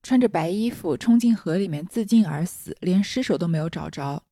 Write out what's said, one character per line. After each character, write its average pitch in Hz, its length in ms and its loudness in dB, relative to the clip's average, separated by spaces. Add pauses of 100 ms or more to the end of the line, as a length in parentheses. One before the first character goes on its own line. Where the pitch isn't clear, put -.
穿 254 180 2
着 247 80 4
白 170 220 0
衣 214 220 -2
服 - 260 -4
冲 233 220 4
进 233 160 4
河 165 220 -2
里 196 100 0
面 151 180 -6
自 226 180 -4
尽 214 220 4
而 151 180 -4
死， - 360 -10
连 185 240 2
尸 - 180 -4
首 190 160 0
都 170 100 -2
没 160 120 0
有 160 100 -4
找 156 220 -10
着。 139 400 -8